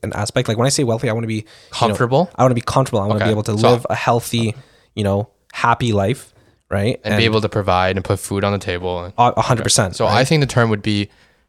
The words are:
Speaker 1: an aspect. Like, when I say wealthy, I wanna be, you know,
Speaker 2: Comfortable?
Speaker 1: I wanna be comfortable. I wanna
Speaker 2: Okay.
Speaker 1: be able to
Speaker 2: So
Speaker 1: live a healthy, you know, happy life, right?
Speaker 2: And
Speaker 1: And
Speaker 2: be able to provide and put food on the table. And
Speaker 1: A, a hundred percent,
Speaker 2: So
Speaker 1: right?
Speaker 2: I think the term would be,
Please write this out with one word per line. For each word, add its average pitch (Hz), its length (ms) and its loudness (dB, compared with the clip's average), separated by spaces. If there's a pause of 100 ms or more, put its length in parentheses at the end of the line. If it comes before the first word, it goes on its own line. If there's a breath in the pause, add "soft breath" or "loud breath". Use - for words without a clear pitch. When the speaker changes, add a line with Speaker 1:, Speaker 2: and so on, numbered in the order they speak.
Speaker 1:
an - 100 -6
aspect. 107 340 -4
Like, 110 120 -2
when 123 80 2
I - 20 2
say 143 140 0
wealthy, 117 260 0
I 107 40 -2
wanna 117 120 -4
be, 110 100 -4
you 104 60 -4
know, - 60 -20 (240 loud breath)
Speaker 2:
Comfortable? 123 640 2
Speaker 1:
I 117 80 2
wanna 127 100 6
be 117 80 0
comfortable. - 380 0
I 98 80 -2
wanna 107 80 0
Speaker 2:
Okay. 101 100 0
Speaker 1:
be 107 60 2
able 104 120 0
to 107 140 -2
Speaker 2:
So 117 140 4
Speaker 1:
live 120 180 0
a 104 60 -2
healthy, 117 600 -2 (380 loud breath)
you 104 100 -4
know, 101 260 0 (240)
happy 117 400 0
life, 101 400 -2 (360 soft breath)
right? 101 340 -2
Speaker 2:
And 104 100 -2
Speaker 1:
And 104 60 2
Speaker 2:
be 113 60 4
able 110 160 2
to 107 80 -2
provide 95 460 0
and 95 100 -4
put 101 140 -2
food 98 240 -4
on 101 80 0
the 101 80 -2
table. 90 440 -6
And 90 140 -14
Speaker 1:
A, 120 200 4
a 110 40 2
hundred 120 220 0
percent, - 320 0
Speaker 2:
So 120 100 0
Speaker 1:
right? - 100 2
Speaker 2:
I 131 100 4
think 151 160 2
the 131 60 0
term 117 220 2
would 104 120 -2
be, 101 280 -2 (400 soft breath)